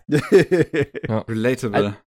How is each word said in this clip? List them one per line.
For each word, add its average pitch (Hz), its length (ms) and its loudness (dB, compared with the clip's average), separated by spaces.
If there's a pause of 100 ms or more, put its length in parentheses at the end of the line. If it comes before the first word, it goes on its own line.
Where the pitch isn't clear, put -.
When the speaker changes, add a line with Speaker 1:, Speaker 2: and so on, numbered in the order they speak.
Speaker 1:
<laughs> 160 1000 0
Speaker 2:
Ja. 110 180 -2
Speaker 3:
Relatable. 113 480 -4
Speaker 2:
Al- 104 220 -2 (100)